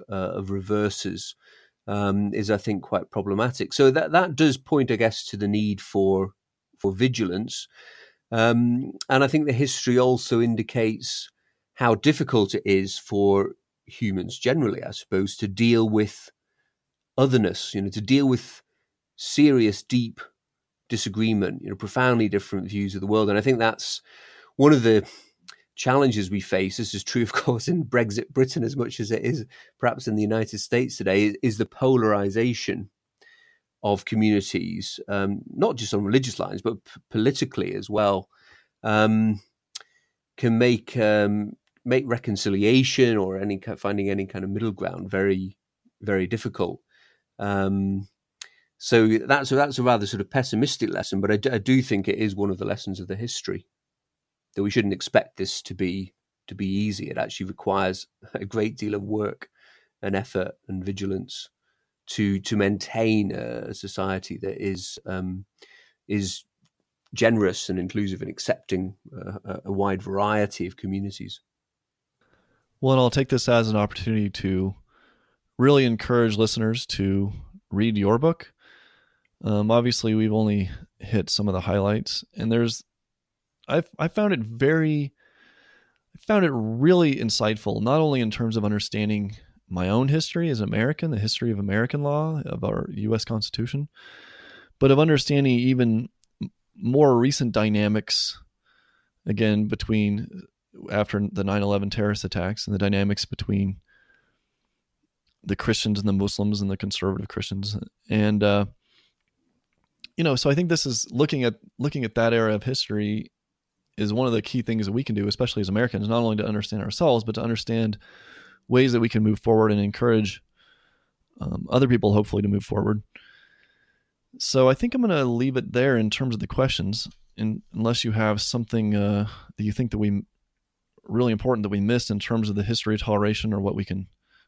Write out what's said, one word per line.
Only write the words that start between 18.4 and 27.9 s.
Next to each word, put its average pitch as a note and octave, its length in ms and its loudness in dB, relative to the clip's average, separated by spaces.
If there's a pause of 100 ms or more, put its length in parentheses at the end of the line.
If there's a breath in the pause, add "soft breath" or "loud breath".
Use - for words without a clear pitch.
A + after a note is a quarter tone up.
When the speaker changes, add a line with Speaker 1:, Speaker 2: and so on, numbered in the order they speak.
Speaker 1:
serious, B2+ 640 4
deep A#2+ 380 -2 (720)
disagreement, G#2+ 720 -2
you G#2 80 -10
know, G2 60 -8
profoundly A#2 540 0
different G2 380 -4
views G2+ 280 -4
of F#2 60 -8
the F#2+ 60 -6
world. G#2 220 2
And G2+ 80 2
I A2 40 2
think B2+ 180 2
that's - 420 -2 (560 loud breath)
one D3 160 8
of B2+ 100 4
the A2 240 4 (680 loud breath)
challenges B2 560 2
we G2+ 80 -2
face. F#2+ 380 -2
This A2 160 -6
is G2 100 -8
true, A#2+ 200 -2
of G#2+ 100 -4
course, A#2+ 340 -2
in E3 180 0
Brexit A2+ 440 -2